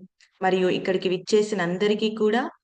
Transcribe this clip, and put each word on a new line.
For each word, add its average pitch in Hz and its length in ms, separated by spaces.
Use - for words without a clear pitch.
మరియు 185 280
ఇక్కడికి 185 400
విచ్చేసిన 208 520
అందరికీ 208 540
కూడా 214 340